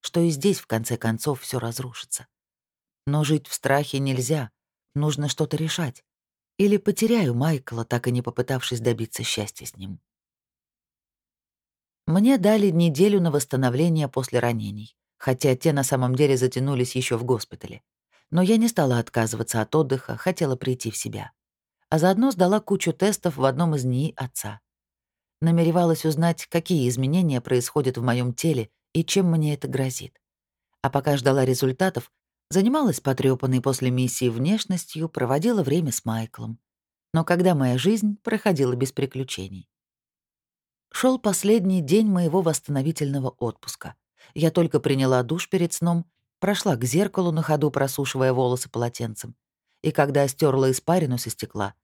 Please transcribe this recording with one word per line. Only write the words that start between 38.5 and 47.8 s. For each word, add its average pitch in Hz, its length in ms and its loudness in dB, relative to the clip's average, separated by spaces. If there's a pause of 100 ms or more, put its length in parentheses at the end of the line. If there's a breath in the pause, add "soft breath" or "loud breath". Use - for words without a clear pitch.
без 131 160 -2
приключений? 98 800 -8 (1200)
Шёл 254 280 2
последний 196 600 2
день 202 280 2
моего 175 340 2
восстановительного 143 880 -2
отпуска. - 640 -8 (400 soft breath)
Я 156 160 2
только 160 300 2
приняла 131 420 2
душ 156 260 -6
перед 175 240 0
сном, 170 340 -2 (320)
прошла 190 380 0
к 113 80 -4
зеркалу 175 480 0
на 160 100 0
ходу, 151 280 0
просушивая 135 640 0